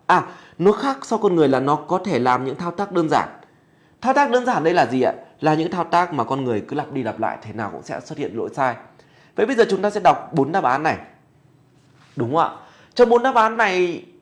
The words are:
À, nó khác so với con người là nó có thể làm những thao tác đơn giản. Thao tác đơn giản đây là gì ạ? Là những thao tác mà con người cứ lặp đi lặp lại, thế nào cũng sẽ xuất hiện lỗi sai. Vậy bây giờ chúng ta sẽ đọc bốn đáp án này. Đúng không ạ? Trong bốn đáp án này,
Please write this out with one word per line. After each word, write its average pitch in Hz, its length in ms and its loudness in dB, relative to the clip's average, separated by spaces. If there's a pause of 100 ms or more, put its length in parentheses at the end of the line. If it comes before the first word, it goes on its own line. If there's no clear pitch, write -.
À, 170 200 2 (320)
nó 190 140 4
khác 269 300 -4
so 226 140 -2
với - 60 -4
con 180 140 2
người 151 120 6
là 131 120 2
nó 143 160 2
có 170 220 -4
thể 185 200 -2
làm 127 260 2
những 135 120 -6
thao 175 140 -8
tác 196 220 -8
đơn 170 160 0
giản. 123 200 0 (720)
Thao 262 140 0
tác 277 160 2
đơn 247 160 2
giản 185 180 0
đây 170 100 2
là 156 120 4
gì 127 160 0
ạ? 113 100 2 (280)
Là 156 140 2
những 160 160 -2
thao 180 140 -4
tác 170 280 0
mà 131 120 -2
con 135 200 -4
người 113 160 -2
cứ 135 160 -10
lặp 139 160 -6
đi 135 100 -6
lặp 107 180 -6
lại, 92 220 -4
thế 107 100 -14
nào 104 200 -8
cũng 73 100 -14
sẽ - 180 -10
xuất 147 180 -14
hiện 110 180 -6
lỗi 107 160 -6
sai. 127 240 -2 (600)
Vậy 214 100 2
bây 254 100 -2
giờ 220 140 6
chúng 190 120 0
ta 208 80 0
sẽ 202 100 -4
đọc 165 320 2
bốn 143 200 0
đáp 185 120 0
án 131 180 2
này. 135 160 0 (1160)
Đúng 120 180 -4
không 165 40 2
ạ? 160 120 2 (440)
Trong 240 140 6
bốn 233 140 4
đáp 254 120 0
án 226 220 4
này, 180 480 0 (180)